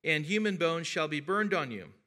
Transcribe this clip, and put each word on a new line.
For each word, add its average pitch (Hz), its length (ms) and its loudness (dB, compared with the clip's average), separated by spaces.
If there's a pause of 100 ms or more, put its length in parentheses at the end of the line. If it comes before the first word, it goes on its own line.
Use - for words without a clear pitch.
and 156 240 0
human 202 320 2
bones 165 280 2
shall 160 220 0
be 151 120 -2
burned 190 340 0
on 143 160 0
you.' 95 240 -10 (120)